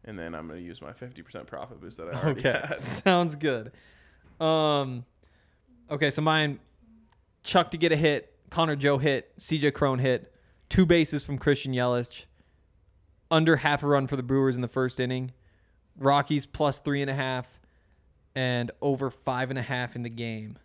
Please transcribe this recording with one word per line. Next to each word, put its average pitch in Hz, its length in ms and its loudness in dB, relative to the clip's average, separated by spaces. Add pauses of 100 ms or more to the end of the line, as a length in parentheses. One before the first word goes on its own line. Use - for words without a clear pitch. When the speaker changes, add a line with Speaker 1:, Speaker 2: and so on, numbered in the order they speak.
Speaker 1:
And 104 140 -12
then 82 160 -10
I'm 80 140 -12
gonna 82 120 -12
use 85 220 -16
my 71 100 -14
fifty 127 300 -18
percent - 240 -16
profit - 340 -14
boost 82 180 -18
that 82 100 -12
I - 120 -8
already 147 200 -2
Speaker 2:
Okay. 131 260 0
Speaker 1:
had. 143 140 -8
Speaker 2:
<laughs> - 0 -
Sounds 175 560 2
good. 131 340 -4 (720)
Um, 147 640 0 (880)
okay, 147 200 0
so 151 120 -4
mine, 156 360 2 (880)
Chuck 175 260 2
to 170 80 -6
get 165 140 4
a 156 40 4
hit, 147 360 0 (180)
Connor 165 240 0
Joe 143 240 2
hit, 135 380 0
C - 220 -4
J 143 120 4
Cron 135 300 0
hit, 127 340 0 (340)
two 190 180 6
bases 156 360 4
from 143 160 -8
Christian 135 340 0
Yelich, 123 520 -2 (1040)
under 160 260 6
half 147 280 0
a - 20 0
run 139 220 4
for 143 80 -2
the 127 80 -4
Brewers 135 320 2
in 123 60 -4
the 120 60 -4
first 131 300 -2
inning, 127 340 -4 (640)
Rockies 139 500 2
plus 147 340 -2
three 143 220 -2
and 139 80 -4
a 135 40 -4
half, 131 460 -6 (720)
and 123 360 -2 (120)
over 135 280 0
five 127 400 -4
and 135 80 -4
a 120 40 -4
half 123 320 -6
in 123 80 -8
the 120 80 -6
game. 113 540 -10